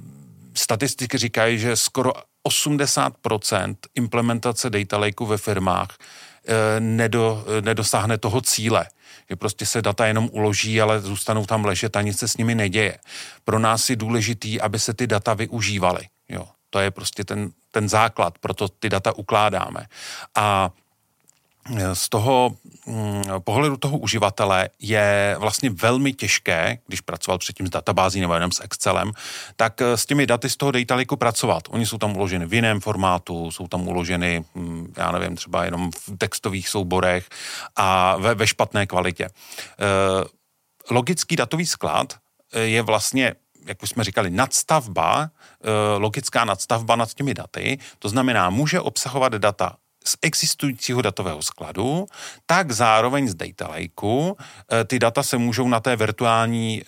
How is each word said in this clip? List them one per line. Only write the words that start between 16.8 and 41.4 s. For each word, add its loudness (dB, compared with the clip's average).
je 2
prostě -6
ten, -4
ten 0
základ, 2
proto -4
ty -6
data 0
ukládáme. 0
A 2
z -2
toho, 2
mm, -4
pohledu 0
toho -2
uživatele 2
je 2
vlastně 0
velmi 2
těžké, 0
když -8
pracoval -4
předtím -6
s -6
databází 0
nebo 2
jenom 0
s -6
Excelem, -2
tak, 0
eh, 4
s -2
těmi 2
daty 2
z -4
toho 0
data 0
lakeu 0
pracovat. 2
Oni -2
jsou -4
tam -2
uloženy 0
v -2
jiném 2
formátu, 0
jsou -10
tam -4
uloženy, 0
mm, -8
já -2
nevím, -2
třeba -2
jenom -2
v -12
textových -4
souborech 0
a 4
ve, 2
ve 0
špatné 0
kvalitě. -2
Eh, -2
logický 0
datový 0